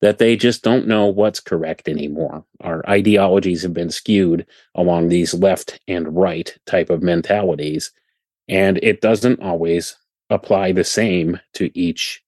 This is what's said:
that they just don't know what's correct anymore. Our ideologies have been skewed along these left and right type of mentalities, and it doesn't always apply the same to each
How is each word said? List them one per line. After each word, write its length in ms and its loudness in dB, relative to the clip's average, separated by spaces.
that 180 2
they 160 4
just 280 0
don't 240 2
know 200 2
what's 320 0
correct 500 -6
anymore. 560 -6
Our 260 -8
ideologies 760 2
have 100 -4
been 160 -4
skewed 560 0
along 320 2
these 260 0
left 540 0
and 280 -6
right 400 -2
type 240 0
of 100 -2
mentalities, 920 -2
and 360 2
it 180 0
doesn't 400 2
always 540 -2
apply 420 0
the 120 2
same 560 0
to 200 -4
each 520 -4